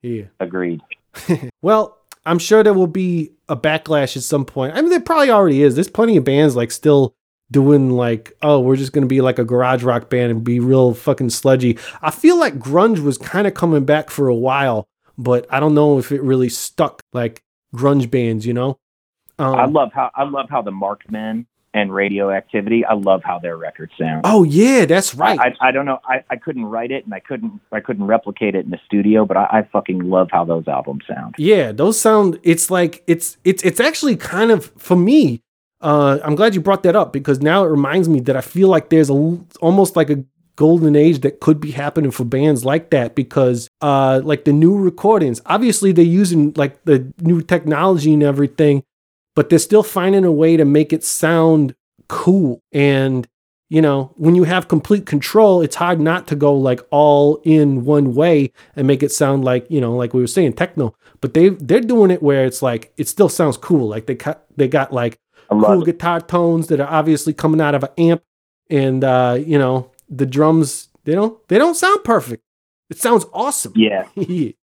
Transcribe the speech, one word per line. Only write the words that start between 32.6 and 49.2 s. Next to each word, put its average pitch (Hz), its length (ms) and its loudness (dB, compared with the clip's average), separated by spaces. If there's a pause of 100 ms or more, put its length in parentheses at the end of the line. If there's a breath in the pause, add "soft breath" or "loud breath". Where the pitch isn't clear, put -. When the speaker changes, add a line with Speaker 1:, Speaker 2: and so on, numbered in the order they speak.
Speaker 1:
like, 180 380 -2
it's, 165 360 -4
it's, 190 200 0
it's 185 160 -2
actually 277 380 0
kind 214 340 -2
of, 196 140 0 (120)
for - 180 -2
me, 180 460 2 (400)
uh, 147 420 2
I'm 151 120 -2
glad 214 180 2
you 185 80 -2
brought 190 220 0
that 180 120 4
up 196 160 0
because 139 300 -2
now 175 240 2
it 165 40 0
reminds 151 380 0
me 151 140 2
that 127 160 -2
I 127 40 -6
feel 190 280 0
like 160 200 0
there's 160 200 4
a 139 40 0
l-, 160 300 -2 (160)
almost 185 360 2
like 156 160 0
a 139 120 -4 (320)
golden 160 400 4
age 147 260 4
that 139 180 -4
could 156 200 2
be 147 120 -10
happening 143 400 -4
for 131 120 -6
bands 135 400 0
like 147 280 -2
that 123 240 0
because, 127 520 -2 (140)
uh, 139 420 2
like, 143 220 -4
the 147 80 4
new 165 240 4
recordings, 185 680 0
obviously 208 440 0
they're 170 140 4
using, 170 500 2
like, 143 300 -4
the 135 340 2
new 165 220 0
technology 160 720 0
and 151 100 4
everything, 143 600 0 (520)